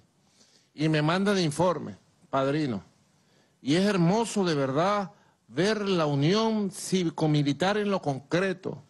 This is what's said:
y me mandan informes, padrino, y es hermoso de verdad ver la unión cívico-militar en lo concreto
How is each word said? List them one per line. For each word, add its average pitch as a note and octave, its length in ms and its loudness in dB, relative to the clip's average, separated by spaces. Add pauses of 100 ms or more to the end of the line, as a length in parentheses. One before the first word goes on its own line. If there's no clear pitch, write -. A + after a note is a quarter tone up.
(760)
y D3+ 140 -2
me D#3 140 2
mandan F#3+ 360 2
informes, D3+ 580 -2 (340)
padrino, C3+ 520 -2 (800)
y C3 140 -2
es F#3 100 2
hermoso G3+ 600 2
de E3+ 100 0
verdad D#3+ 560 0 (360)
ver G3 400 -2
la F3 200 2
unión G3 640 2
cívico-militar D#3 1040 0
en G#3 140 -2
lo F#3+ 100 0
concreto F3 880 -4